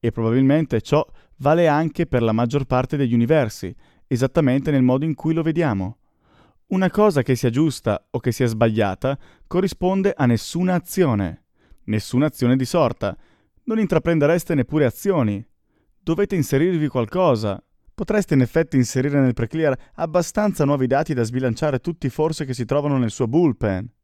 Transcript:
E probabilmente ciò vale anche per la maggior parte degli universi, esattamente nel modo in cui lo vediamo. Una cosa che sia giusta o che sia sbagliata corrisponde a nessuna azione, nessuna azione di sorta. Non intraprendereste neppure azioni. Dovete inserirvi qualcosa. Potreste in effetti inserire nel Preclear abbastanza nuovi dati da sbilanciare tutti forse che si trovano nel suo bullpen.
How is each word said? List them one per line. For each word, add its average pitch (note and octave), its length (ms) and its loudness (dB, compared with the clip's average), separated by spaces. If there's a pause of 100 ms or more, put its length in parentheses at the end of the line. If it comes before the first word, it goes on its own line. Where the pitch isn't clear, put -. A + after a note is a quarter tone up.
E A#2 100 0
probabilmente C3 680 2
ciò - 260 0 (300)
vale D#3+ 320 2
anche D#3 380 0
per A#2+ 160 0
la A2+ 100 2
maggior A#2+ 320 0
parte B2+ 320 -2
degli B2+ 180 0
universi, A#2 580 0 (360)
esattamente C3+ 640 0
nel C3+ 100 2
modo B2+ 220 2
in D#3+ 100 -2
cui D#3+ 180 -4
lo D#3+ 100 -2
vediamo. C#3+ 560 -2 (720)
Una F#3 220 0
cosa G3+ 320 2
che B2+ 140 0
sia B2 140 0
giusta A#2+ 600 -2
o B2 80 -6
che A#2+ 140 -2
sia B2 140 0
sbagliata A2 680 0 (300)
corrisponde F#3 680 -2
a C3+ 140 0
nessuna E3+ 480 0
azione, A#2 680 -2 (400)
nessuna A#2 420 -2
azione C3 300 2
di C3 80 0
sorta. G#2+ 520 -2 (480)
Non A3 140 -2
intraprendereste E3 760 0
neppure C#3+ 300 2
azioni. A#2 580 -2 (520)
Dovete G3 380 -2
inserirvi D#3 540 0
qualcosa. A#2 720 -2 (320)
Potreste G#3 400 -2
in C3 80 6
effetti D#3+ 340 0
inserire C3 440 0
nel B2+ 120 2
Preclear C#3+ 420 -2 (200)
abbastanza F3 680 -2
nuovi C#3 220 0
dati C#3 280 0
da B2 80 0
sbilanciare B2+ 560 -2
tutti D3+ 320 -6
forse D#3 340 -2
che C3 80 -8
si A#2+ 120 -4
trovano C#3+ 340 0
nel A#2 120 0
suo B2 160 -4
bullpen. A#2 640 0 (140)